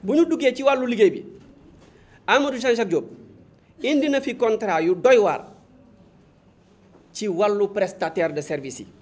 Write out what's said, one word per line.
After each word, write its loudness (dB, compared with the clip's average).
Bu -2
ñu 6
duggee 0
ci -10
wàllu 2
liggéey 4
bi, -10
Amadou 0
Jean-Jacques -2
Diop -2
indi 0
na 0
fi -6
contrat 0
yu 2
doy 6
waar 0
ci -8
wàllu 0
prestataire -2
de -6
service -8
yi. -16